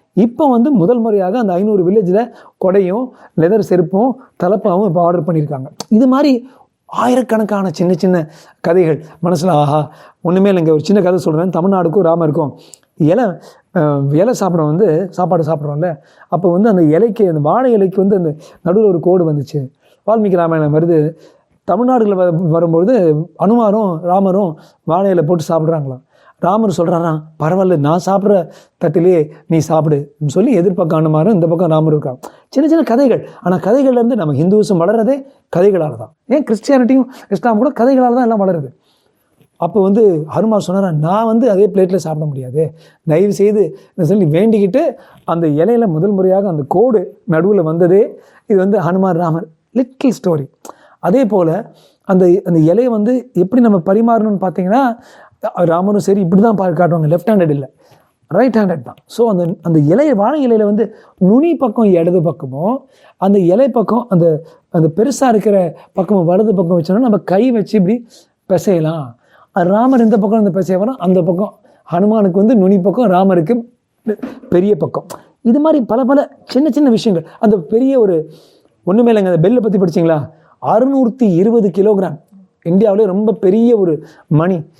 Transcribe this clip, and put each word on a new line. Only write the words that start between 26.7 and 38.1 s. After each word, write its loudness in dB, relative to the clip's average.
சொல்றாராம், -2
"பரவாயில்ல, 0
நான் 0
சாப்பிட்ற 0
தட்டிலேயே 0
நீ 0
சாப்பிடுன்னு" 0
சொல்லி 0
எதிர்பக்கம் 0
அனுமாரும் 2
இந்த 2
பக்கம் 0
ராமரும் 0
இருக்காங்க. -2
சின்ன 0
சின்ன 2
கதைகள். 0
ஆனா -2
கதைகள்ல 0
இருந்து 0
நம்ம -2
ஹிந்துவிசம் 2
வளர்றதே 0
கதைகளால 0
தான். -16
ஏன் 0
கிறிஸ்டியானிட்டியும் 0
இஸ்லாம் -2
கூட 0
கதைகளால 0